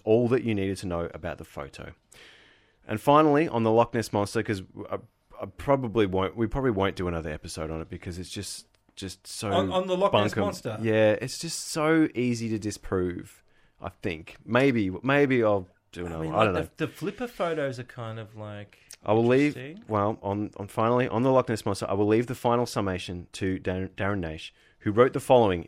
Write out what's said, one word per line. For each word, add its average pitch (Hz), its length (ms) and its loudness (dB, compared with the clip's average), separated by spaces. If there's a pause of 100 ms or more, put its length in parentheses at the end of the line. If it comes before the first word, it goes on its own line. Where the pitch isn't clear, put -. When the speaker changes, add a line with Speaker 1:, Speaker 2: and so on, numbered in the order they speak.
Speaker 1:
all 117 240 4
that 120 140 2
you 113 120 0
needed 98 220 -2
to - 100 -8
know 85 260 -4
about 80 260 -10
the 80 60 -14
photo. - 460 -14 (960)
And 107 140 -4
finally, 151 480 6
on 113 140 0
the 110 80 4
Loch 117 220 4
Ness 113 200 -4
Monster, 104 280 0
'cause 98 220 -4 (260)
I, - 60 -8 (460)
I 107 40 -10 (120)
probably 120 480 2
won't, 95 320 -2
we 117 100 0
probably 131 240 -2
won't 98 240 0
do 90 140 -4
another 82 200 -6
episode 78 400 -10
on 80 120 -8
it - 80 -12
because 87 280 -12
it's 90 140 -12
just, - 340 -12 (300)
just - 320 -14
so - 240 -6
Speaker 2:
On, 98 200 0
on 185 140 -2
the 185 100 -4
Loch 202 180 0
Ness 104 200 4
Speaker 1:
bunkum. 107 80 -2
Speaker 2:
Monster? 107 400 -4
Speaker 1:
Yeah, 110 300 4 (100)
it's - 160 -8
just - 320 -10
so 160 460 2
easy 117 340 -2
to 110 80 -2
disprove, 95 840 -6 (360)
I 98 100 -10 (120)
think. 85 440 -8
Maybe, 117 440 2 (140)
maybe 131 400 2
I'll 101 240 2 (240)
do 87 120 -10
Speaker 2:
I 87 40 -6
Speaker 1:
another 80 160 -6
Speaker 2:
mean, 80 100 -6
Speaker 1:
one. 101 80 2
I - 40 6
Speaker 2:
like, 98 80 2
Speaker 1:
don't 85 100 -2
know. 90 140 -10
Speaker 2:
the, 156 100 -4
the - 40 -8
flipper 202 360 -10
photos 156 520 -4
are 127 40 -10
kind 113 360 -12
of, 110 160 -16
like, 104 420 -14 (280)
Speaker 1:
I 107 80 4
will 117 120 6
leave, 135 320 4
Speaker 2:
interesting. 151 300 -14
Speaker 1:
well, 107 360 0
on, 101 340 -4
on 101 100 -10
finally, 123 400 2
on 110 160 -2
the 131 80 4
Loch 127 180 4
Ness 110 160 -2
Monster, 101 240 -4
I 98 40 0
will 104 140 2
leave 110 200 4
the 127 80 -8
final 120 300 0
summation 92 680 -6
to 92 260 -4
Dar-, 92 300 -4
Darren 101 320 -4
Naish, 80 300 -10 (280)
who 107 120 -4
wrote 123 220 6
the 135 60 -2
following 104 480 4